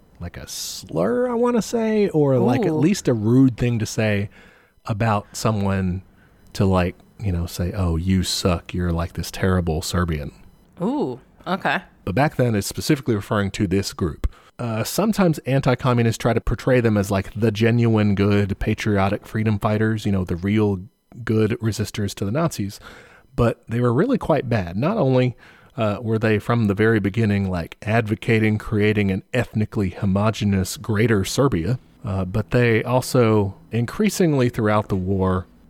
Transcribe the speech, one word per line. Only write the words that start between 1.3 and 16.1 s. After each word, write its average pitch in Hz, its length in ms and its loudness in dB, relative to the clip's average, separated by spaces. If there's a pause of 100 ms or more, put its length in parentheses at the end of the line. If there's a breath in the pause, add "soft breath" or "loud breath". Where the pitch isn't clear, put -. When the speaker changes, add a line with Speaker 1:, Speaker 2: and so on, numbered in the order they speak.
Speaker 1:
wanna 240 280 0
say, 220 480 0
or, 143 280 2
like, 254 240 2
at 196 60 0
Speaker 2:
Ooh. 160 100 0
Speaker 1:
least 175 300 0
a 135 60 2
rude 120 440 4
thing 120 220 -2
to 107 60 -2
say 104 440 -2 (560 loud breath)
about 107 480 -2
someone 98 680 -2 (500 soft breath)
to, 101 120 2
like, 92 300 2 (240)
you 101 120 -4
know, 85 140 -2
say, 87 300 -6
"Oh, 87 220 0
you 92 260 2
suck, - 500 -2
you're, 90 200 -2
like, 82 200 -4
this - 180 -8
terrible 92 500 0
Serbian." 82 500 -4 (500)
Speaker 2:
Ooh, 175 380 -4 (260)
okay. 175 360 -2 (240)
Speaker 1:
But 90 100 -4
back 143 220 2
then, 120 180 2
it's 98 120 -2
specifically 131 480 -2
referring 101 360 -2
to 104 160 -2
this 98 260 -2
group. - 400 -4 (240 loud breath)
Uh, 113 280 -6
sometimes 196 540 0
anti-communists 123 800 0